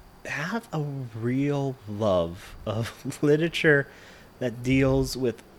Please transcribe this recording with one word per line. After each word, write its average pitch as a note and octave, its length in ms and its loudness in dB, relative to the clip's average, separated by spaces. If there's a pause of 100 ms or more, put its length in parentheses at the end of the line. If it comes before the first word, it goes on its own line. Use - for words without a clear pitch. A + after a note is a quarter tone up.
(260)
have F#3+ 460 -6
a D#3 80 -2
real C3+ 960 -2 (120)
love F#2+ 680 0 (100)
of A2 540 -6
<laughs> - 40 -4
literature D3+ 680 4 (500)
that A#2+ 260 -4
deals C3+ 520 2
with B2 240 -2 (180)